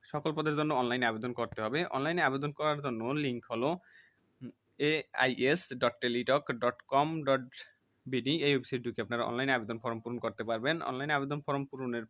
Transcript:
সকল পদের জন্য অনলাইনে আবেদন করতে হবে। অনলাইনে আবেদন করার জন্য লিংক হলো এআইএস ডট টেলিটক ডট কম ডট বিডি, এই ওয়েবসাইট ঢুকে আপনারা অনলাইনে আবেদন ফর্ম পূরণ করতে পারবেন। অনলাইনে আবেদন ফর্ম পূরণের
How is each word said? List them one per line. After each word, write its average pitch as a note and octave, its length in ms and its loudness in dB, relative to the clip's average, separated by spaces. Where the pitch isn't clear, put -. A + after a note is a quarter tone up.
সকল D3+ 280 -2
পদের D3+ 240 0
জন্য D3+ 180 0
অনলাইনে B2 320 2
আবেদন A#2 260 0
করতে A#2 300 -4
হবে। A#2+ 180 0
অনলাইনে D#3+ 320 0
আবেদন C#3 300 2
করার D3+ 300 0
জন্য B2 180 -2
লিংক C3 340 -2
হলো A#2+ 220 0
এআইএস C#3 840 2
ডট B2 260 2
টেলিটক B2 420 2
ডট A#2+ 240 0
কম C#3+ 220 4
ডট C3 220 2
বিডি, B2+ 360 0
এই C#3+ 120 4
ওয়েবসাইট B2 280 -2
ঢুকে A#2+ 200 -4
আপনারা A#2 220 -2
অনলাইনে B2 280 0
আবেদন A2+ 260 -2
ফর্ম A#2 220 -4
পূরণ A#2+ 180 -6
করতে A2+ 260 -4
পারবেন। A#2 380 0
অনলাইনে C#3 320 -2
আবেদন C#3+ 260 0
ফর্ম C#3 240 -2
পূরণের B2 460 -6